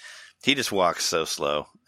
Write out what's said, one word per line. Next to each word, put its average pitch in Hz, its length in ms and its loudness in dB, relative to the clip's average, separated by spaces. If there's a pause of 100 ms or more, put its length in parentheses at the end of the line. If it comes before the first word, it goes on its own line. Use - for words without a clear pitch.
(440)
he 135 100 4
just 135 180 -2
walks 90 340 2
so 82 200 0
slow. 73 420 -2 (200)